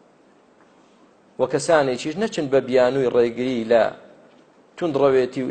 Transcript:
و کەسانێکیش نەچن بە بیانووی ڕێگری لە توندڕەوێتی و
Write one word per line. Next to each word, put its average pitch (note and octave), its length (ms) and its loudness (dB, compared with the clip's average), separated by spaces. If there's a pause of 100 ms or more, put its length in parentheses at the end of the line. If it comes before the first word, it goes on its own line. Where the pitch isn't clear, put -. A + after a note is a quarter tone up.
(1400)
و B2+ 40 0 (100)
کەسانێکیش C#3+ 720 0
نەچن G#3+ 300 -4
بە C3+ 160 4
بیانووی B2+ 480 2
ڕێگری A#2+ 420 0 (140)
لە A2+ 100 4 (920)
توندڕەوێتی C3+ 680 0
و B2+ 60 -6